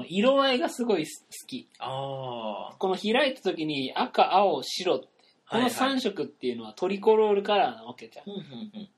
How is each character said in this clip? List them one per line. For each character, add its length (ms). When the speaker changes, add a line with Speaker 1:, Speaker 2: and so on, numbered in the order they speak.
Speaker 1:
の 40
色 340
合 120
い 60
が 100
す 160
ご 140
い 60
す-、 200
好 60
き。 200
Speaker 2:
あ 920
ー。 40
Speaker 1:
こ 120
の 60
開 360
い 40
た 60
時 240
に 300
赤、 400
青、 260
白 360
っ 20
て、 80
Speaker 2:
は 120
い 60
は 40
い。 40
Speaker 1:
こ 20
の 20
三 240
色 260
っ 20
て 180
い 80
う 40
の 80
は 80
ト 140
リ 120
コ 160
ロ 160
ー 20
ル 100
カ 140
ラ 120
ー 60
な 100
わ 100
け 120
じ 120
ゃ 40
ん。 60
Speaker 2:
う 40
ん 20
う 20
ん 380
う 60
ん。 160